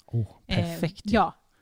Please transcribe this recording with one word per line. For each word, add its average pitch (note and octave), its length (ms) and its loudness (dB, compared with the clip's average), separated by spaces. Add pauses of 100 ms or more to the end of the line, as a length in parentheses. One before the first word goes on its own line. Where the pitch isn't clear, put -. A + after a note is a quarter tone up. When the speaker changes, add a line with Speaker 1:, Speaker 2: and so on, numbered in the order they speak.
Speaker 1:
Oh, A2+ 200 -2 (200)
Speaker 2:
eh, F#3+ 100 -4
Speaker 1:
perfekt. E3+ 480 -2
Speaker 2:
ja, G#3 300 2 (280)